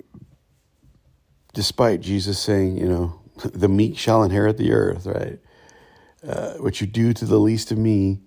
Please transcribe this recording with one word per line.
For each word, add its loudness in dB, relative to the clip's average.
Despite 0
Jesus -4
saying, 0
you -2
know, -2
"The 0
meek 2
shall 2
inherit 2
the 0
earth," 0
right? -8
Uh, -8
"What -6
you -4
do 2
to -4
the 4
least 0
of -2
me 2